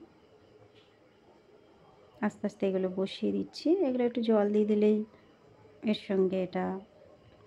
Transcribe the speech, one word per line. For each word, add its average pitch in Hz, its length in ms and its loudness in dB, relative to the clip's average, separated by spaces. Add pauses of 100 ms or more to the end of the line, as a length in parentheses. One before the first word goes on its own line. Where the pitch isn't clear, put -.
(2250)
আস্তে - 240 -6
আস্তে - 200 -6
এগুলো 185 180 -2 (120)
বসিয়ে 202 380 -2
দিচ্ছি। - 300 -6 (200)
এগুলো 247 220 0
একটু 240 100 -4 (100)
জল 208 160 4 (100)
দিয়ে 214 160 4
দিলেই 214 260 4 (920)
এর 208 160 -2
সঙ্গে 190 300 0 (100)
এটা 185 180 -4 (800)